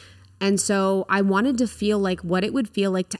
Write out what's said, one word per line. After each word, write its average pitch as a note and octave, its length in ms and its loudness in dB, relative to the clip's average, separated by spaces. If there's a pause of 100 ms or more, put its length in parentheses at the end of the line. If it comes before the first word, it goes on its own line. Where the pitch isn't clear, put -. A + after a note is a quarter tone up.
(400)
And G3 200 2
so G3 500 0
I G3+ 120 0
wanted G3+ 380 2
to B3 80 0
feel G#3 320 -2
like F#3 220 -2
what F#3 220 0
it G#3+ 100 -4
would A#3+ 160 -2
feel G3 200 0
like F#3 200 -2
to - 100 -10